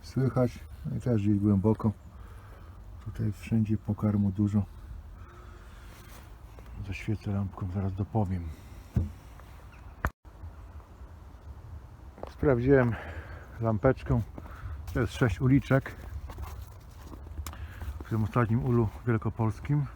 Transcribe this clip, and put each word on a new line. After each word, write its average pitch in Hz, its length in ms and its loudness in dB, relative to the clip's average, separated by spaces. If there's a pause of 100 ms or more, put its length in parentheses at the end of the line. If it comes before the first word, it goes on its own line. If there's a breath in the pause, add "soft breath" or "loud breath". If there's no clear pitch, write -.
słychać, 127 580 2 (260)
no - 120 -4
i - 20 -2
też 117 220 2
gdzieś 101 180 4
głęboko. 104 520 6 (1120 loud breath)
Tutaj 107 260 0
wszędzie 107 460 2
pokarmu 104 540 2
dużo. 101 320 4 (2250 loud breath)
Zaświecę 101 440 -4
lampką, 101 400 -2
zaraz 95 220 -2
dopowiem. 95 500 0 (3750 loud breath)
Sprawdziłem 127 680 6 (680 loud breath)
lampeczką. 117 600 4 (720 loud breath)
To 139 60 0
jest 113 140 2
sześć - 280 4
uliczek. 131 540 4 (2000 loud breath)
W - 60 -14
tym 110 140 2
ostatnim 117 420 4
ulu 117 240 4 (180)
wielkopolskim. 113 760 2 (100)